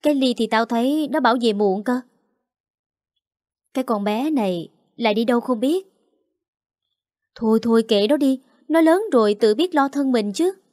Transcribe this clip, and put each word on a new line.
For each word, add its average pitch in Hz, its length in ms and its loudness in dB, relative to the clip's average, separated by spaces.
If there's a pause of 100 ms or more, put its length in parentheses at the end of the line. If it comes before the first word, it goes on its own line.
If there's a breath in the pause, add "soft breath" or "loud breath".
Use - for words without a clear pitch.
Cái 294 140 0
Ly 262 220 0
thì 226 100 -2
tao 220 180 0
thấy 262 460 -2
nó 302 80 -2
bảo 247 220 2
về 226 120 0
muộn 202 300 0
cơ." 247 180 -2 (1700)
"Cái 262 100 -2
con 214 200 -2
bé 220 260 -2
này 196 400 -2 (260)
lại 220 180 0
đi 220 120 0
đâu 240 140 2
không 233 200 -4
biết." 311 280 -2 (1500)
"Thôi 220 260 0
thôi 226 260 2
kệ 208 200 2
nó 294 100 2
đi, 269 240 0 (260 soft breath)
nó 320 140 2
lớn 330 300 4
rồi 220 220 2
tự 214 220 2
biết 339 200 -2
lo 277 120 2
thân 277 240 -2
mình 208 220 -2
chứ. 359 200 -2 (200)